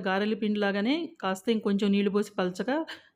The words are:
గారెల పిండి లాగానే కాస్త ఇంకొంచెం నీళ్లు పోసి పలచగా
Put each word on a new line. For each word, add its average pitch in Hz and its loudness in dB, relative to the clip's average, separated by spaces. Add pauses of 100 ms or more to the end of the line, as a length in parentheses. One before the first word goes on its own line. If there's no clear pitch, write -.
గారెల 208 0
పిండి 208 0
లాగానే 202 0 (260)
కాస్త 190 -2
ఇంకొంచెం 208 2
నీళ్లు 202 2
పోసి 208 0
పలచగా 190 -2 (380)